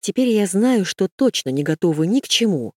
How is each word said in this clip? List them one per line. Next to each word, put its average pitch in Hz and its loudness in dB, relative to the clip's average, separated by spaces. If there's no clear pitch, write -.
Теперь 254 0
я 214 2
знаю, 214 2
что - -2
точно - 0
не 135 -2
готова 156 0
ни 220 0
к - -16
чему 165 -2